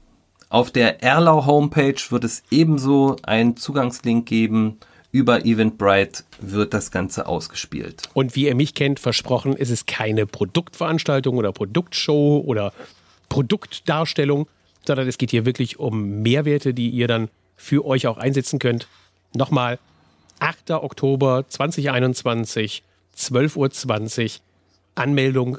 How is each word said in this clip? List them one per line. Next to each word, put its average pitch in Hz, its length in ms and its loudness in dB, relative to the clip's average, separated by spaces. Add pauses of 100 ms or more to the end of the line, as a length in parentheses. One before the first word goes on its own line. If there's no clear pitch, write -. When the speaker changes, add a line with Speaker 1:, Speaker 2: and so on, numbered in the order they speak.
(480)
Speaker 1:
Auf 120 220 2
der 117 320 2
Erlau-Homepage 147 960 4 (100)
wird 123 120 -2
es - 280 -6
ebenso 139 760 4
einen 113 320 2
Zugangslink 123 720 -2
geben. 110 520 0 (320)
Über 120 340 4
Eventbrite 107 800 2 (180)
wird 101 320 -2
das 101 200 -4
Ganze 92 340 -4
ausgespielt. - 760 -8 (120)
Speaker 2:
Und 131 220 0
wie 135 100 0
ihr 135 80 0
mich 139 200 0
kennt, 139 260 0
versprochen, 127 540 -2
ist 127 160 -4
es 113 160 -4
keine 110 400 -2
Produktveranstaltung 135 1120 -2
oder 104 160 0
Produktshow 147 920 0
oder 107 260 -2 (560)
Produktdarstellung, 147 1160 -2 (400)
sondern 131 220 0
es 123 100 -6
geht - 140 -2
hier 117 140 2
wirklich 127 340 -4
um 107 420 -4
Mehrwerte, 139 520 0
die 120 160 -2
ihr 120 180 -2
dann 113 200 0 (280)
für - 280 0
euch 131 220 0
auch 113 120 -2
einsetzen 135 420 -2
könnt. 117 260 -2 (480)
Nochmal, 123 460 0 (580)
achter 160 460 -4
Oktober 135 640 0
zwanzig 143 420 -4
einundzwanzig, 120 920 -2 (280)
zwölf 131 440 -2
Uhr 135 140 0
zwanzig. 110 720 -4 (560)
Anmeldung 131 600 0